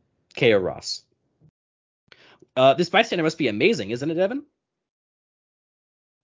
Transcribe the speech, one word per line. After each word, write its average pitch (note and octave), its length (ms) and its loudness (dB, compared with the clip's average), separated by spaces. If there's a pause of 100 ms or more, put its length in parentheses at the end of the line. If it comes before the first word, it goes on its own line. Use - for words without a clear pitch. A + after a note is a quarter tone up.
(360)
K A#2+ 200 4
O - 40 2
Ross. - 440 -8 (1500)
Uh, E3+ 160 6
this E3+ 160 -2
bystander F#3+ 340 0
must D#3+ 140 -2
be C#3 120 -2
amazing, A#2 420 0
isn't C3+ 200 -6
it, D#3+ 60 -6
Evan? G#3+ 260 -4 (1800)